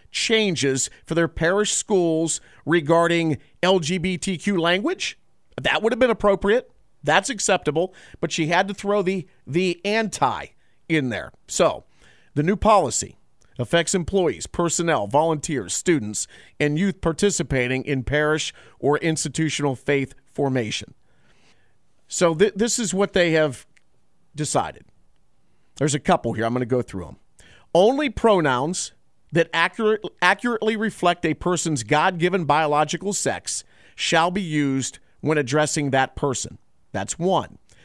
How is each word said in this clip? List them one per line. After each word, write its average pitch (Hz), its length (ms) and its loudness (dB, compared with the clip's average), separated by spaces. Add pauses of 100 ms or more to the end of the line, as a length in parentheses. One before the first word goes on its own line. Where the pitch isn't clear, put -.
(100)
changes 143 760 0 (160)
for 170 100 -6
their 165 140 2
parish 185 460 0
schools 165 640 0 (240)
regarding 165 720 2 (260)
L 190 160 4
G 170 200 -2
B 180 180 -2
T 185 220 -4
Q 202 200 -2
language. 196 600 -2 (420)
That 135 220 0
would 226 100 0
have 240 60 -2
been 247 100 4
appropriate. 208 600 2 (320)
That's 160 260 2
acceptable. 185 640 -2 (300)
But 165 100 -6
she 160 140 -2
had 180 220 2
to 202 60 -8
throw 202 280 0
the, 185 240 -2 (200)
the 175 380 -2
anti 156 640 -2 (420)
in 143 220 0
there. 98 200 -8 (160)
So, 147 380 0 (500)
the 143 80 0
new 185 140 0
policy 190 640 2 (400)
affects 160 360 0
employees, 170 520 0
personnel, 165 600 0
volunteers, 143 680 0
students, 113 520 -2 (320)
and 147 200 0
youth 190 240 0
participating 135 800 0
in 135 200 -2
parish 151 500 0 (240)
or 143 180 2
institutional 151 800 -2
faith 139 380 -2 (180)
formation. 127 640 -4 (1120)
So 170 280 2
th-, 185 220 2
this 220 220 -2
is 208 160 -4
what 196 180 0
they 175 200 2
have 156 340 0 (680)
decided. 131 520 -4 (880)
There's 143 180 0
a 147 60 -4
couple 143 320 0
here. 110 140 -2
I'm 117 80 -2
gonna 127 100 -2
go 123 160 0
through 90 280 -10
'em. - 80 -20 (580)
Only 262 340 4
pronouns 170 840 2 (380)
that 165 220 0
accurate-, 214 500 0 (200)
accurately 226 520 2
reflect 180 520 0
a 156 80 0
person's 160 480 -2
God-given 170 640 0
biological 151 640 0
sex - 500 -6 (320)
shall 170 360 2
be 190 100 -4
used 143 600 -2 (200)
when 151 160 0
addressing 147 540 0
that 131 260 0
person. 127 400 -4 (360)
That's 101 260 -8
one. 170 400 -2 (260)